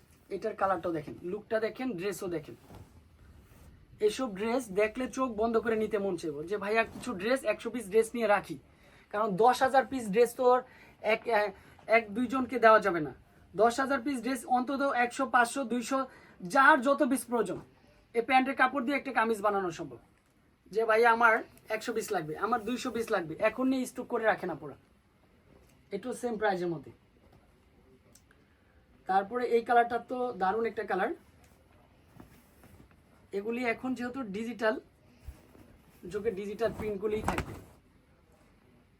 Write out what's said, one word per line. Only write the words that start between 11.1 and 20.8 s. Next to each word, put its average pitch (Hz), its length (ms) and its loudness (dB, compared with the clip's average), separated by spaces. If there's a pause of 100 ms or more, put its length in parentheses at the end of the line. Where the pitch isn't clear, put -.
এক 214 280 4
দুইজনকে 254 440 -2
দেওয়া 220 220 10
যাবে 180 200 0
না। 139 140 -6 (420)
দশ 233 240 4
হাজার 269 220 0
পিস 262 180 -4
ড্রেস 240 260 -4
অন্তত 254 340 0
একশো, 254 460 0
পাঁচশো, 247 380 2
দুইশো, 247 420 -4 (340)
যার 269 400 6
যত 277 220 2
পিস 254 240 2
প্রয়োজন। 208 340 -2 (540)
এই 233 80 0
প্যান্টের 262 320 2
কাপড় 254 300 2
দিয়ে 277 120 0
একটা 269 160 -6
কামিজ 220 280 0
বানানো 196 300 0
সম্ভব। 143 280 -12 (720)
যে, 214 140 0